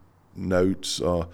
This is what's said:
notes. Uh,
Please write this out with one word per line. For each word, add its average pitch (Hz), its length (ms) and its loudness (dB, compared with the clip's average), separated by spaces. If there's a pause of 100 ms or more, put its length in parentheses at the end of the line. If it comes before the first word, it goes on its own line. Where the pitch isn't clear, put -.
(360)
notes. 92 640 0
Uh, 85 340 0